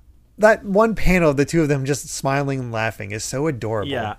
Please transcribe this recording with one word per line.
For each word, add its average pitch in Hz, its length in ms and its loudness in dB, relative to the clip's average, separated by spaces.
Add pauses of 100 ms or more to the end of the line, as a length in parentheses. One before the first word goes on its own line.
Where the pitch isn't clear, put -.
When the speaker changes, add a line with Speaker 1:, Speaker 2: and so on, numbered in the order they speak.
(380)
Speaker 1:
that 214 280 4
one 208 300 2
panel 170 340 4
of 135 80 0
the 143 80 4
two 165 160 0
of 147 80 0
them 135 160 0
just 139 240 -4
smiling 139 500 -2
and 123 140 -8
laughing 110 380 -6
is 107 120 -8
so 139 240 -4
adorable. 113 420 -4
Speaker 2:
Yeah. 110 300 -6